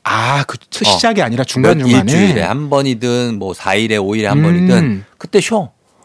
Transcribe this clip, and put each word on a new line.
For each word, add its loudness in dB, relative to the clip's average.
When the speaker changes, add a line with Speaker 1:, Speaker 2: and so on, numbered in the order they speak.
Speaker 1:
아, -2
그 -12
첫 -4
Speaker 2:
어. 2
Speaker 1:
시작이 0
아니라 -2
Speaker 2:
몇 0
Speaker 1:
중간중간에? 2
Speaker 2:
일주일에 2
한 -4
번이든 -2
뭐 -8
사 -4
일에 0
오 -2
일에 -2
한 2
Speaker 1:
음. 2
Speaker 2:
번이든 2
그때 0
쉬어. -2